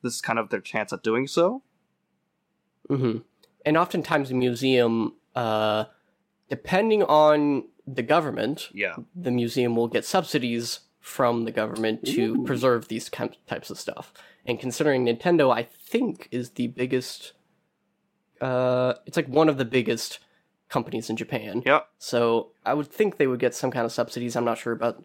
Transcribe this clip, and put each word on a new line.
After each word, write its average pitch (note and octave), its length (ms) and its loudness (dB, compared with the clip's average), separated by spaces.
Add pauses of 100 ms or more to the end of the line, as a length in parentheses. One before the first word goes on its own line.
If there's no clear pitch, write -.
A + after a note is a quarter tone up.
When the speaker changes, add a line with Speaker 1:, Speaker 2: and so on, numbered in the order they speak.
Speaker 1:
this A#2+ 120 -4
is - 60 -8
kind A#2 180 -2
of G#2+ 120 -2
their G2+ 100 -2
chance G#2+ 320 -6
at G2 100 -10
doing A#2 240 0
so. F#3 360 0 (1300)
Speaker 2:
Mm-hmm. B2+ 300 0 (480)
And D3+ 100 4
oftentimes D#3+ 520 0
the B2+ 80 -4
museum, B2 800 2 (200)
uh, G#2+ 500 0 (640)
depending G#3 540 2
on D3+ 640 6 (220)
the C3 160 -6
government, C3+ 680 0
Speaker 1:
Yeah. F#2+ 240 -4 (180)
Speaker 2:
the E3+ 160 -4
museum A#2+ 460 0
will A#2 120 2
get - 160 -2
subsidies A#2+ 760 -2 (200)
from A#2 460 0
the A2+ 60 -6
government A2 540 -2
to A2+ 300 0
Speaker 1:
Ooh. B2 80 0
Speaker 2:
preserve A#2+ 440 0
these - 200 -8
kind, - 280 -8 (100)
types - 240 -8
of - 80 -12
stuff. - 340 -12 (340)
And B2 140 -4
considering C3 440 0
Nintendo, C3+ 480 4
I A#2 120 0
think, - 680 -4
is B2 200 -6
the A#2+ 180 -4
biggest, B2+ 640 -4 (1080)
uh, B2+ 540 0 (120)
it's, - 100 -6
like, D#3 120 0
one D3+ 200 4
of D3 100 2
the C3+ 60 0
biggest A#2 540 -2 (500)
companies A2+ 400 -4
in A2+ 80 -2
Japan. A2 480 -6
Speaker 1:
Yeah. D3 160 4 (180)
Speaker 2:
So A#2 520 0 (140)
I A#2+ 100 0
would D3 140 -4
think G#3 280 -2
they C#3+ 100 2
would B2+ 140 0
get B2 140 0
some C3 160 -2
kind A#2+ 160 -2
of A2+ 60 -4
subsidies. A#2+ 420 -4
I'm A#2+ 100 0
not A#2 140 0
sure A#2+ 140 -4
about A#2 320 -4